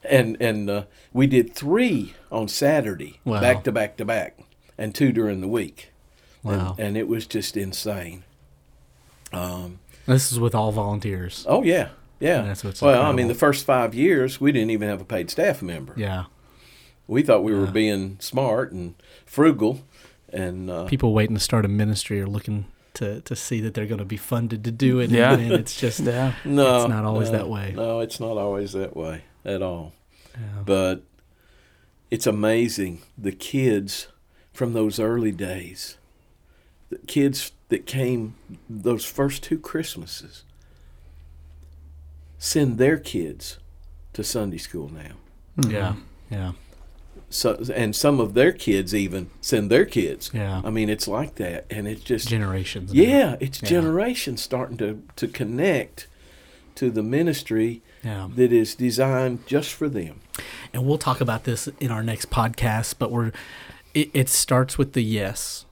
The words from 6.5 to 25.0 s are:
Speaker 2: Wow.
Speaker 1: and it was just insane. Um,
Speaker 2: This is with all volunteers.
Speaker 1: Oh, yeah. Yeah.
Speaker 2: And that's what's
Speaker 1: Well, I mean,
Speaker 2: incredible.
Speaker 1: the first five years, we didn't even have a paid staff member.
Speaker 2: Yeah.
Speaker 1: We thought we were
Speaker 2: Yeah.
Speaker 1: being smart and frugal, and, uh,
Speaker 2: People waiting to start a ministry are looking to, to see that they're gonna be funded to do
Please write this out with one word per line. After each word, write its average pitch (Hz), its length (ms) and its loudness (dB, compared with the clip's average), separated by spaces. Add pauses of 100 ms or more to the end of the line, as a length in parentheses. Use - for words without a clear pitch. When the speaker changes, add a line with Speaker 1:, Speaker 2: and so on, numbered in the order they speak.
Speaker 2:
Wow. 92 160 -4
Speaker 1:
and 104 180 -2
it 113 120 -2
was 113 180 -2
just - 300 -6
insane. 95 640 -6 (1080)
Um, 90 460 -8 (280)
Speaker 2:
This 131 240 4
is 120 80 0
with 117 160 2
all 110 180 2
volunteers. 101 760 -4
Speaker 1:
Oh, 196 140 4
yeah. 165 260 2 (320)
Yeah. 151 200 2
Speaker 2:
And 104 100 -2
that's 95 140 -6
what's 98 160 -8
Speaker 1:
Well, 143 120 8
I - 20 8 (120)
mean, - 20 4 (120)
Speaker 2:
incredible. 120 140 2
Speaker 1:
the 117 40 -6
first 143 280 4
five 120 280 2
years, 131 460 2
we 143 120 4
didn't 113 180 2
even 107 180 0
have 98 120 -2
a 92 40 -12
paid 90 260 -4
staff 170 320 0
member. 82 340 -8
Speaker 2:
Yeah. 95 280 -4 (840)
Speaker 1:
We 131 140 2
thought 117 200 6
we 107 120 2
were 98 120 4
Speaker 2:
Yeah. 92 60 -2
Speaker 1:
being 98 480 0
smart 127 520 -2
and 87 220 -10 (300)
frugal, 135 560 2 (520)
and, 92 380 -6
uh, 87 160 -6
Speaker 2:
People 127 280 2
waiting 107 220 2
to 101 40 0
start 110 240 2
a 101 40 0
ministry 104 520 0
are 95 60 -4
looking 104 400 -4 (280)
to, 107 280 -6
to - 140 -8
see - 240 -4
that 110 140 -4
they're 107 120 -4
gonna 104 180 -4
be 101 120 -6
funded 117 480 -4
to 117 60 -2
do 127 300 4